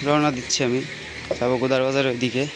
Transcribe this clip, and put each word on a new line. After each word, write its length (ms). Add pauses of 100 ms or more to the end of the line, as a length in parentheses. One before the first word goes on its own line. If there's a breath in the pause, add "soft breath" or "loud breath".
রওনা 280
দিচ্ছি 320
আমি, 160 (560)
যাবো 220
গোদার 260
বাজারের 280
ওইদিকে 320 (120)